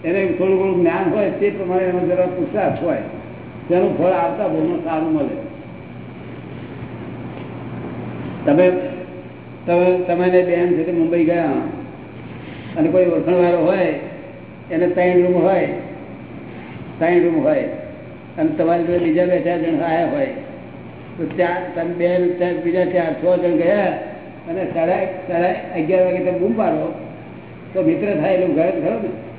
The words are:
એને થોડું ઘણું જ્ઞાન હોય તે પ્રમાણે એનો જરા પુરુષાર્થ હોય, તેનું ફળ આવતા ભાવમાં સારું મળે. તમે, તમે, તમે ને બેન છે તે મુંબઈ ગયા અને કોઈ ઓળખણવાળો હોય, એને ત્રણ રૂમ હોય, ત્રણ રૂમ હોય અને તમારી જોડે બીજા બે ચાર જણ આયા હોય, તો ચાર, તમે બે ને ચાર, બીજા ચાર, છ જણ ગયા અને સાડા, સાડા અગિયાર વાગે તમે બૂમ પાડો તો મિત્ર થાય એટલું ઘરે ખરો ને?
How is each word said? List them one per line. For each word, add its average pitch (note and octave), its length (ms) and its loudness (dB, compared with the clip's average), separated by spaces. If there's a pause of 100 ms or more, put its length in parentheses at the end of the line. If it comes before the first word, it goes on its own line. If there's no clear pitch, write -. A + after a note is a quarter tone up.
એને F#3+ 220 2
થોડું F#3 320 2
ઘણું F#3 220 2
જ્ઞાન E3+ 320 2
હોય G3+ 160 2
તે G3+ 200 0
પ્રમાણે F#3 340 0
એનો F3+ 160 0
જરા F3+ 260 2
પુરુષાર્થ F3+ 580 0
હોય, E3 140 0 (720)
તેનું F3+ 280 4
ફળ F3 80 2
આવતા F#3+ 420 2
ભાવમાં D#3+ 360 0
સારું D#3+ 300 0
મળે. C3 380 -2 (3000)
તમે, F3 260 8 (920)
તમે, F3+ 420 4
તમે F3 180 2
ને F3+ 160 6
બેન F3 320 2
છે D#3 100 2
તે F3 80 -2
મુંબઈ E3 340 2
ગયા E3+ 200 2 (1300)
અને D#3+ 120 4
કોઈ F#3 160 6
ઓળખણવાળો F3 520 4
હોય, D#3+ 420 2 (720)
એને F3 160 2
ત્રણ F3+ 340 4
રૂમ F3+ 220 4
હોય, F3+ 240 4 (1300)
ત્રણ E3+ 240 4
રૂમ D#3+ 220 2
હોય D3+ 180 4 (760)
અને D#3+ 120 2
તમારી E3+ 340 2
જોડે F3 160 2
બીજા E3+ 260 4
બે F3 140 2
ચાર E3+ 180 0
જણ D#3+ 260 0
આયા E3 240 2
હોય, C#3 180 0 (920)
તો E3 80 -4 (120)
ચાર, F3 240 0 (140)
તમે E3+ 180 -2
બે F3 240 2
ને F3 120 2
ચાર, F3 240 0
બીજા E3+ 320 2
ચાર, E3 280 0
છ F3 260 2
જણ E3+ 180 2
ગયા F#3+ 280 4 (640)
અને F3 240 -4
સાડા, F3 320 2
સાડા F3 480 -2 (220)
અગિયાર F3+ 300 4
વાગે F3 120 2
તમે F3 220 0
બૂમ G#3 140 2
પાડો E3+ 540 -2 (680)
તો F#3 80 2
મિત્ર E3 320 2
થાય D#3+ 200 2
એટલું F3 220 2
ઘરે E3+ 160 4
ખરો F3+ 280 -2
ને? - 400 -8